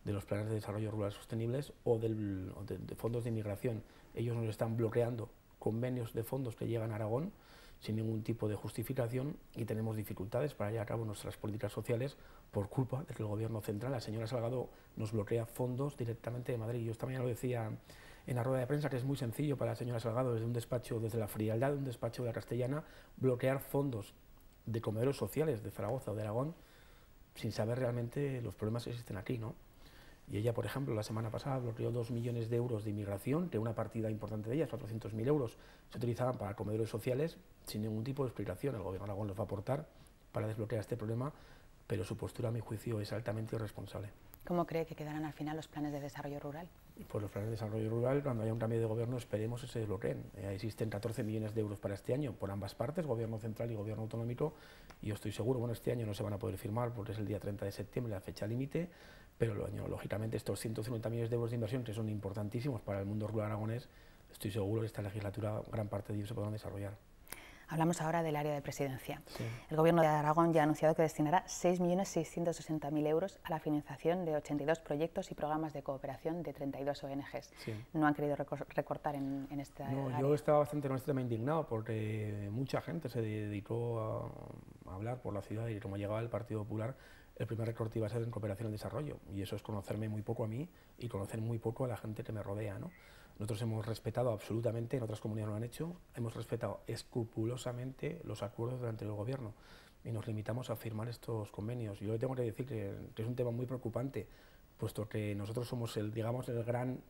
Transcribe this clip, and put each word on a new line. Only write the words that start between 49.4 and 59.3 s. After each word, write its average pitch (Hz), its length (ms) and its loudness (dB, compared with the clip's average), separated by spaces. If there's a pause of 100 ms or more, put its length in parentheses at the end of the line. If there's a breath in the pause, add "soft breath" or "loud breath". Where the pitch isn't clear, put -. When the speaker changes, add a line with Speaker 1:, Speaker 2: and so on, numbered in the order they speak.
Speaker 1:
que 120 60 -8
se 120 140 -4
desbloqueen. 113 560 -2
Eh, 101 180 -4
existen 107 360 -2
catorce 107 320 -2
millones 107 320 0
de 113 60 4
euros 104 180 0
para 101 160 -2
este 120 200 0
año, 139 180 0
por 98 180 -4
ambas 98 240 -4
partes, 151 320 2
gobierno 113 320 2
central 117 320 -2
y 117 40 0
gobierno 107 280 -2
autonómico, 120 520 0 (480 loud breath)
y - 60 -2
yo 104 60 0
estoy 107 180 -4
seguro, 123 260 2
bueno, 120 140 2
este 113 200 0
año 120 140 2
no 104 80 0
se 107 80 -2
van 104 100 0
a 101 60 -2
poder 98 180 0
firmar 120 360 0
porque 101 200 -4
es 104 60 -2
el 104 80 0
día 101 140 0
treinta 101 240 -2
de 101 80 0
septiembre 117 400 -2
la 95 80 -2
fecha 104 260 -4
límite, 139 440 0 (480 loud breath)